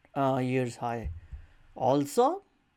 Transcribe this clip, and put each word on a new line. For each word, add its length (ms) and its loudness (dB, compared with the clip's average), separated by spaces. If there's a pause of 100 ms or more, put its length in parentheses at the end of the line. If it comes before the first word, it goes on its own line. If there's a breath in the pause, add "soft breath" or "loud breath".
(140)
uh, 280 2
years 340 0
high. 340 -6 (640 soft breath)
Also, 680 2 (340)